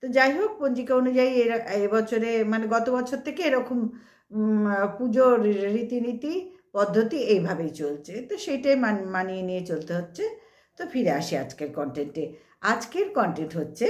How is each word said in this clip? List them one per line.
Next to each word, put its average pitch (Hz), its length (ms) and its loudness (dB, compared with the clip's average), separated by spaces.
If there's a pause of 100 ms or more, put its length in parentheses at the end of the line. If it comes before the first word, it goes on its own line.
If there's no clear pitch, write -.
তো - 40 -6
যাই 262 260 6
হোক, 415 260 0
পঞ্জিকা 254 360 0
অনুযায়ী 254 400 4
এরা-, 233 300 2 (120)
এবছরে, 220 520 2 (140)
মানে 220 240 0
গত 226 220 2
বছর 247 320 -2
থেকে 302 220 -6
এরকম, 254 360 0 (520)
উম, 214 340 2 (240)
পুজোর 247 480 4 (300)
রীতিনীতি 240 680 -2 (400)
পদ্ধতি 208 500 2
এইভাবেই 175 480 2
চলছে। 147 500 -8
তো 262 160 -8
সেইটাই 277 380 2
মান-, 208 320 0
মানিয়ে 185 360 -4
নিয়ে 185 220 -4
চলতে 165 280 -6
হচ্ছে। 175 300 -6 (560)
তো - 80 -8
ফিরে 214 240 0
আসি 147 260 -2
আজকের 135 360 -6
কনটেন্টে। 143 500 -6 (380)
আজকের 240 520 -2
কনটেন্ট 170 420 -2
হচ্ছে 170 340 -2